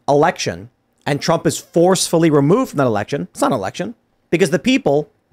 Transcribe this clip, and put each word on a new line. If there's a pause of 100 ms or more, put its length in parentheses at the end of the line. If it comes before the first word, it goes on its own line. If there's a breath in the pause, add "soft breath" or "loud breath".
election (360)
and
Trump
is
forcefully
removed
from
that
election,
it's
not
an
election (360)
because
the
people (240)